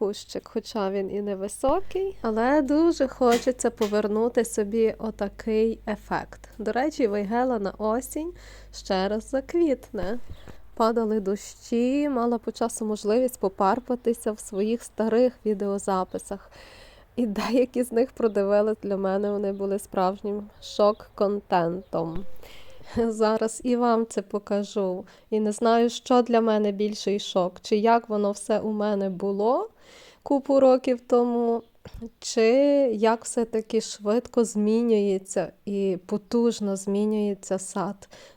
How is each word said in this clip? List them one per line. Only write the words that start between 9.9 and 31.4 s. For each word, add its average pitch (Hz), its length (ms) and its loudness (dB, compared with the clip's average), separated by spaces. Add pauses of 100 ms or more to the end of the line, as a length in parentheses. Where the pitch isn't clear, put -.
Падали 226 460 2
дощі, 240 920 -2
мала 240 280 0
по 220 140 -6
часу 233 340 -4
можливість 214 540 0
попарпатися 233 920 0
в 214 80 -8
своїх 214 440 -4
старих 226 500 0 (120)
відеозаписах. 196 1040 -2 (640)
І 240 100 0
деякі 226 580 0
з - 80 -6
них 226 200 0
продивились, 208 720 2
для 196 140 -2
мене 196 340 0
вони 202 200 -2
були 196 280 -2
справжнім 202 680 -2 (120)
шок-контентом. 190 1600 0 (720)
Зараз 220 640 0
і 247 120 2
вам 233 340 2
це - 120 -4
покажу. 202 840 -4 (240)
І 214 100 0
не 214 120 2
знаю, 233 380 4
що 247 320 2
для 233 200 2
мене 214 300 2
більший 208 480 -2
шок, 185 420 -2
чи - 160 0
як 233 320 2
воно 208 220 0
все 208 280 -2
у 220 120 -4
мене 208 380 -2
було 202 600 0 (540)
купу 277 360 2
років 262 480 4
тому, 240 560 2 (560)